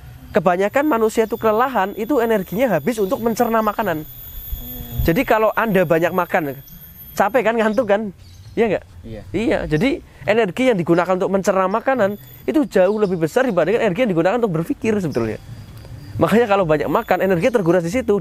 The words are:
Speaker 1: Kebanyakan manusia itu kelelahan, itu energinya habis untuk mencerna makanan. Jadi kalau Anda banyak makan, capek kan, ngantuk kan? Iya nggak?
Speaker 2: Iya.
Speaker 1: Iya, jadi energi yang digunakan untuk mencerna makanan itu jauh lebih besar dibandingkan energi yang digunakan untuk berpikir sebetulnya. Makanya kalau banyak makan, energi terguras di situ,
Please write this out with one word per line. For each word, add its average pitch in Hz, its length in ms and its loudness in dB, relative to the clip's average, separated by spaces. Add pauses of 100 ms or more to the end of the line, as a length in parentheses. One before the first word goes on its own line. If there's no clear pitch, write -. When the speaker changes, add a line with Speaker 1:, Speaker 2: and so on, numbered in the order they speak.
(320)
Speaker 1:
Kebanyakan 196 540 2
manusia 226 420 2
itu 226 80 -4
kelelahan, 220 580 0
itu 226 280 -2
energinya 220 560 0
habis 190 200 -2
untuk 214 240 0
mencerna 226 380 0
makanan. 202 460 -2 (1000)
Jadi 165 220 2
kalau 220 260 2
Anda 196 320 0
banyak 165 300 2
makan, 170 420 -2 (560)
capek 208 320 2
kan, 220 140 2
ngantuk 220 320 0
kan? 202 240 0 (400)
Iya 202 160 0
nggak? 160 140 -2 (180)
Speaker 2:
Iya. 110 200 -14 (120)
Speaker 1:
Iya, 202 320 0
jadi 156 240 0 (400)
energi 226 400 2
yang 214 80 2
digunakan 170 320 2
untuk 185 160 0
mencerna 190 400 0
makanan 208 500 0 (300)
itu 262 240 2
jauh 196 320 4
lebih 185 160 0
besar 160 260 0
dibandingkan 196 380 0
energi 220 240 0
yang 202 80 0
digunakan 180 240 2
untuk 180 240 0
berpikir 220 400 -2
sebetulnya. 117 400 -4 (720)
Makanya 190 320 2
kalau 196 160 2
banyak 151 240 0
makan, 170 400 0
energi 190 240 2
terguras 180 320 2
di 165 80 -4
situ, 233 300 0